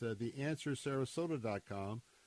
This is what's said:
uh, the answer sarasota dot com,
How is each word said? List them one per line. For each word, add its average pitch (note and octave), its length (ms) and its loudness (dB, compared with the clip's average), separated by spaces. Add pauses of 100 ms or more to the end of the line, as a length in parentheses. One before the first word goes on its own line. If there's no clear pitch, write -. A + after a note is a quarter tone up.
uh, A2+ 140 2
the A2+ 240 -2
answer D3 320 0
sarasota C#3 720 2
dot G#2 260 0
com, G2+ 340 -4 (240)